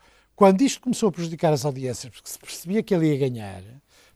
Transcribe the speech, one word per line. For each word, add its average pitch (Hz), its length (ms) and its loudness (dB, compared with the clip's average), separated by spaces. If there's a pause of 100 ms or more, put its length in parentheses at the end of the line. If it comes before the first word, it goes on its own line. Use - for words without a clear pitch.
(360)
Quando 190 260 6
isto - 200 0
começou 226 260 0
a 185 60 2
prejudicar 165 400 -2
as 127 100 -2
audiências, 131 480 -6
porque - 180 -20
se - 80 -12
percebia - 460 -6
que 220 100 -2
ele 160 200 2
ia 139 40 0
ganhar, 110 460 -6 (520)